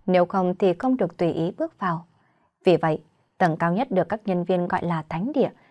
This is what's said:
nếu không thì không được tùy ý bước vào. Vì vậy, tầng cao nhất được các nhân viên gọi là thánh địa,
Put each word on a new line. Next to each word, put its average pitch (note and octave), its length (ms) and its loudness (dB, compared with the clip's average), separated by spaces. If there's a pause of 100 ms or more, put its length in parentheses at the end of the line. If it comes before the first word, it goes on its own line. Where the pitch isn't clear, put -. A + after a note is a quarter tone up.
nếu F3+ 180 4
không F3+ 300 -2
thì F3+ 200 2
không C4 220 -2
được F3+ 200 -4
tùy E3+ 160 0
ý E3 260 -2
bước E4 200 -8
vào. E3+ 280 -4 (580)
Vì F3 120 6
vậy, D#3+ 260 -2 (360)
tầng E3 180 2
cao E3+ 160 0
nhất A#3 180 -2
được F3+ 180 0
các G#3+ 160 -6
nhân F3+ 200 -2
viên F3+ 240 0
gọi F3+ 160 -2
là E3 240 -2
thánh G3 240 -4
địa, B3+ 180 0 (200)